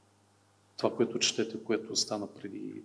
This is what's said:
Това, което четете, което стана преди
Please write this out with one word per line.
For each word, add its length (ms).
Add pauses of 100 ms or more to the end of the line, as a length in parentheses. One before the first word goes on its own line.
(760)
Това, 180
което 240
четете, 440
което 320
стана 320
преди 580